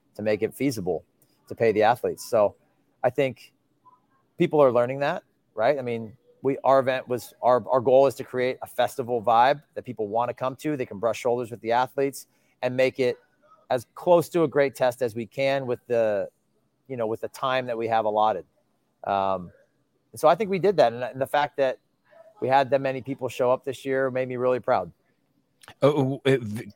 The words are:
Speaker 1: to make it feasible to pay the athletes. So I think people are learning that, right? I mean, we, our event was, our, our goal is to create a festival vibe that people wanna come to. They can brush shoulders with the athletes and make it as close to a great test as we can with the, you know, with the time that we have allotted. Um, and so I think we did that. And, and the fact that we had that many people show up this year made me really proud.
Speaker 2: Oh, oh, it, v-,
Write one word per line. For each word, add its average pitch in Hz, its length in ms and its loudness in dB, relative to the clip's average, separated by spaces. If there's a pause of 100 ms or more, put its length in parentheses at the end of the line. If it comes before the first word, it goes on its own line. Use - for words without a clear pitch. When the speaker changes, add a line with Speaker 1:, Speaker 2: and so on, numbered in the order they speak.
(160)
Speaker 1:
to 104 60 -10
make 107 200 0
it 107 100 -2
feasible 98 500 -4 (460)
to 117 60 -12
pay 113 180 2
the 104 100 2
athletes. 104 460 0
So 104 280 2 (460)
I 123 60 0
think 131 460 -4 (840)
people 160 260 4
are 131 80 8
learning 120 300 0
that, 151 220 -2 (320)
right? 131 240 0
I 131 40 -6
mean, 113 300 -6 (300)
we, 131 200 -2
our 135 160 6
event 131 300 -2
was, 123 320 -6
our, 120 300 4
our 131 100 4
goal 135 260 6
is 127 100 0
to 127 80 -10
create 127 360 -4
a - 60 -12
festival 120 560 -4
vibe 120 400 4 (120)
that 104 100 -10
people 110 240 -8
wanna 120 260 -2
come 131 220 -6
to. 151 200 -6
They 127 80 -4
can 104 140 -14
brush 107 200 -2
shoulders 120 320 -2
with 113 120 -16
the 110 100 -2
athletes 131 540 -2 (340)
and 127 160 -4
make 131 240 0
it 123 160 0 (540)
as 123 240 -2
close 175 360 2
to 170 120 0
a 151 60 2
great 139 260 0
test 127 260 -2
as 117 140 -4
we 117 100 -6
can 135 420 -2
with 120 200 -4
the, 110 420 0 (580)
you 131 120 -10
know, 113 80 -2
with 110 160 -4
the 110 60 -8
time 131 380 -2
that 117 120 -6
we 113 100 -4
have 113 160 2
allotted. 107 400 2 (600)
Um, 95 480 -2 (600)
and - 80 -14
so 156 80 4
I 170 60 6
think 185 160 -4
we 196 80 -2
did 180 180 2
that. 120 160 4
And, 120 100 -8
and 123 180 -8
the 131 60 -2
fact 147 300 -2
that 131 220 0 (640)
we 117 60 -4
had 135 240 2
that 139 100 2
many 135 220 -4
people 131 260 -8
show 123 220 0
up 131 140 0
this 131 200 -10
year 135 280 -2
made 127 160 -4
me 127 80 -8
really 127 240 0
proud. 95 320 0 (880)
Speaker 2:
Oh, 139 80 6
oh, 139 340 -2
it, 135 160 2
v-, 104 360 -10